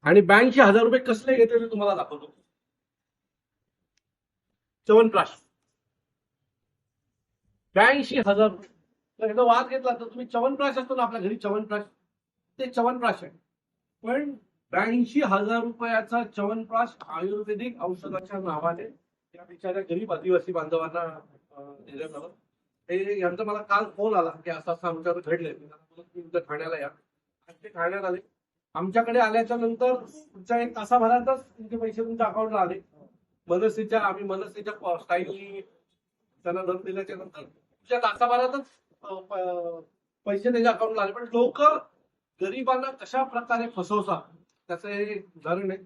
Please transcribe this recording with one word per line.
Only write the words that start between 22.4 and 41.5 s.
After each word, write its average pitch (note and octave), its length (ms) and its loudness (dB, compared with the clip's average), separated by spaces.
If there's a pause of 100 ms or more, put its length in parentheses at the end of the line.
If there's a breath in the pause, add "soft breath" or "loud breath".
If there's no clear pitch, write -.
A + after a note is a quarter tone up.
हे, G3 300 -2
यांचा F3+ 240 -2
मला G#3 180 -6
काल G#3 220 0 (120)
फोन G#3 200 0
आला E3 140 0
की D#3+ 200 -12
असं E3 220 -6
असं E3+ 160 -4
आमच्यावर E3+ 380 -4
घडलंय. D#3+ 260 -4
मी - 60 -16
त्यांना - 180 -20
बोललो, - 260 -20
"तुम्ही E3+ 260 -18
उद्या E3+ 120 -2
ठाण्याला D#3+ 380 -8
या." C#3+ 100 -8 (600)
आज - 60 -20 (100)
ते G#3+ 40 -18
ठाण्यात F#3 360 -4
आले. F3+ 120 -2 (580)
आमच्याकडे A3+ 440 0
आल्याच्या A3+ 380 2
नंतर A#3+ 380 0 (400)
पुढच्या A#3 280 -2
एक A#3+ 140 -6
तासाभरातच A#3+ 680 2
तुमचे A3+ 320 -14
पैसे A3+ 280 -4
तुमच्या A3+ 220 -2
अकाउंटला G#3+ 340 -2
आले. F3+ 200 -2 (680)
मनसेच्या, G#3+ 520 2
आम्ही G3+ 240 -2
मनसेच्या G3+ 480 -8
प-, F3 300 -6
स्टाईलनी G3 580 -4 (840)
त्यांना F3+ 200 -4
धन F3+ 200 -2
दिल्याच्या F#3+ 320 -8
नंतर - 260 -18
पुढच्या - 560 -8
तासाभरातच, A#3+ 640 2 (380)
अ, G3+ 120 -12
प-, F3+ 680 -6 (440)
पैसे G3+ 280 -2
त्यांच्या A#3 200 4
अकाउंटला A3 300 -2
आले. G3+ 100 -2
पण A#3+ 100 -10
लोक A#3 400 0 (800)